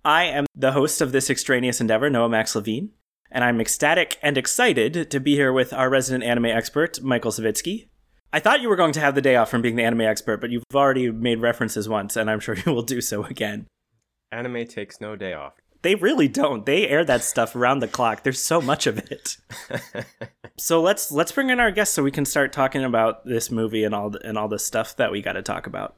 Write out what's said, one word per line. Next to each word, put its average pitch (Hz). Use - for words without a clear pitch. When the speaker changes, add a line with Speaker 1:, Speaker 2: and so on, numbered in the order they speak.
Speaker 1:
I 156
am 143
the 131
host 147
of 131
this 131
extraneous 127
endeavor, 113
Noah 117
Max 110
Levine, 113
and 123
I'm 120
ecstatic 151
and 147
excited 156
to 139
be 143
here 135
with 127
our 131
resident 131
anime 120
expert, 117
Michael 120
Savitsky. 120
I 156
thought 254
you 233
were 190
going 165
to 156
have 143
the 139
day 131
off 113
from 123
being 117
the 120
anime 117
expert, 110
but 120
you've 120
already 131
made 113
references 113
once, 104
and 110
I'm 107
sure 110
<laughs> -
you 165
will 117
do 120
so 104
again. 104
Speaker 2:
Anime 120
takes 104
no 107
day 95
off. 69
Speaker 1:
They 185
really 196
don't. 135
They 170
air 151
that 127
stuff -
around 123
the 120
clock. 113
There's 131
so 165
much 135
of 107
it. -
<laughs> -
So 165
let's, 190
let's 156
bring 269
in 247
our 226
guests 202
so 151
we 139
can 143
start 139
talking 135
about 113
this 120
movie 110
and 104
all 104
the, -
and 110
all 107
the 104
stuff -
that 110
we 101
gotta 95
talk 95
about. -